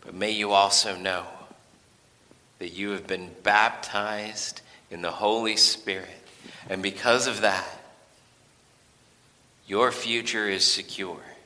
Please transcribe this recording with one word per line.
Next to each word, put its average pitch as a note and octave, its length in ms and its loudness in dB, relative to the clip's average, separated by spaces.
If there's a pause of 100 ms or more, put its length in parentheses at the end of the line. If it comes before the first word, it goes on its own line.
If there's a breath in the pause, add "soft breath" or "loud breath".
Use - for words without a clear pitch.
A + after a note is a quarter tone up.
but F#2 120 -16
may G2+ 200 -2
you G#2 180 0
also G2 460 6
know F2+ 280 -2 (1300)
that F2+ 120 -10
you G2 200 -6
have F#2+ 160 -6
been F2+ 240 -8 (140)
baptized G#2 1160 0 (300 loud breath)
in F2 120 -10
the E2+ 100 -2
Holy A2 440 0
Spirit, - 680 0 (420 loud breath)
and F#2+ 140 -4
because A#2+ 460 2
of G#2+ 140 -4
that, F#2+ 260 2 (2000)
your A2 240 4
future A#2 560 -2
is F#2+ 160 0
secure F#2 600 -4 (240)